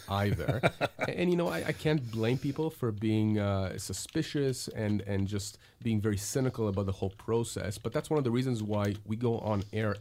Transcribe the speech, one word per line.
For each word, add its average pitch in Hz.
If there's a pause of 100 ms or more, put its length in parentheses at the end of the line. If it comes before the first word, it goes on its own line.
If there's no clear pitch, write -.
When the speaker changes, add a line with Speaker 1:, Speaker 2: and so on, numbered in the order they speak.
Speaker 1:
<laughs> -
Speaker 2:
either." 101 (400)
A-, -
and, 180
you 175
know, 170
I, 165
I 156
can't 151
blame 113
people 151
for 123
being, 107
uh, 98
suspicious 139
and, 104
and 98
just 101 (240)
being 113
very 104
cynical 123
about 101
the 95
whole 95
process. 113
But -
that's 151
one 156
of 143
the 123
reasons 123
why 104 (100)
we 107
go 117
on 101
air 107